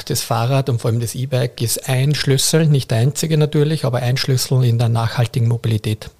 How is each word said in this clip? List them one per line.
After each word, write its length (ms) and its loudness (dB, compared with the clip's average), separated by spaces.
das 160 -4
Fahrrad 460 0
und 120 0
vor 120 -2
allem 80 0
das 160 -6
E-Bike 440 -4
ist 280 -4
ein 260 2
Schlüssel, 520 2
nicht 260 2
der 60 2
einzige 380 0
natürlich, 480 2
aber 140 0
ein 180 0
Schlüssel 480 0
in 140 2
der 100 2
nachhaltigen 600 0
Mobilität. 720 -2